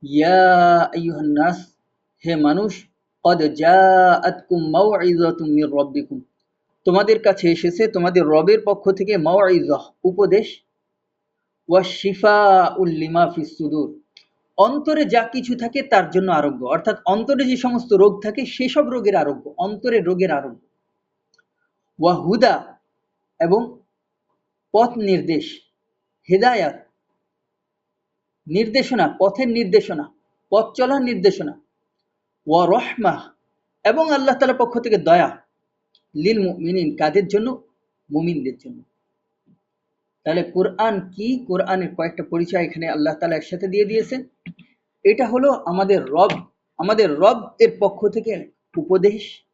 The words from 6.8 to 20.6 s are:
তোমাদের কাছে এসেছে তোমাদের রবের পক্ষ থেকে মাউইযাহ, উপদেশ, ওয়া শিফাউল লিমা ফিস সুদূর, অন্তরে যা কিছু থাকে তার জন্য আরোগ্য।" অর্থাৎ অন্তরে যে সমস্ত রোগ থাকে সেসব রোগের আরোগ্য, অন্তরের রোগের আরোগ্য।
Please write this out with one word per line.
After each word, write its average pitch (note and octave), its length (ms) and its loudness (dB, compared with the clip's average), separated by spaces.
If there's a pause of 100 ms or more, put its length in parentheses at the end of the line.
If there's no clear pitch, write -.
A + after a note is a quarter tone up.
তোমাদের G3+ 360 2
কাছে F#3 300 2
এসেছে F3 360 -2
তোমাদের F3 360 0
রবের D#3+ 420 4
পক্ষ G3+ 260 0
থেকে F#3+ 260 -2
মাউইযাহ, E3+ 720 2 (140)
উপদেশ, F#3+ 600 0 (1040)
ওয়া F#3 140 4
শিফাউল F#3+ 1040 2
লিমা D#3+ 460 0
ফিস - 220 -10
সুদূর, D3+ 440 -6 (560)
অন্তরে D4 480 0
যা A3+ 180 0
কিছু A#3+ 320 -6
থাকে A#3 260 -6
তার F#3 280 0
জন্য F#3 220 0
আরোগ্য।" C#3+ 340 -2
অর্থাৎ E3 400 -2
অন্তরে A3+ 400 0
যে B3+ 120 -2
সমস্ত C#3+ 360 -4
রোগ G3+ 300 4
থাকে G#3+ 220 -6
সেসব B3+ 440 -2
রোগের G#3 260 -2
আরোগ্য, C#3+ 420 -4
অন্তরের G#3 480 -2
রোগের F3+ 260 -2
আরোগ্য। C#3 360 -8 (1300)